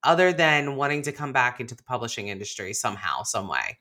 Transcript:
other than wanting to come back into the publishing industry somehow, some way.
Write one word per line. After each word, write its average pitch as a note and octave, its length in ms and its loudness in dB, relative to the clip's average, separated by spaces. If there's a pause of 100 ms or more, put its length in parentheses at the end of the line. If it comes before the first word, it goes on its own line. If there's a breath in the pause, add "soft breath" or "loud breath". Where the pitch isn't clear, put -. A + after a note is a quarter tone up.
other F3 280 6
than D3+ 460 4
wanting C#3+ 260 0
to C#3+ 80 -4
come D3 220 -8
back B2 260 2
into A#2+ 160 -8
the - 80 -20
publishing A#2 460 -6
industry G2+ 440 -8
somehow, G2 500 -2
some G2+ 260 -4
way. B1+ 320 -4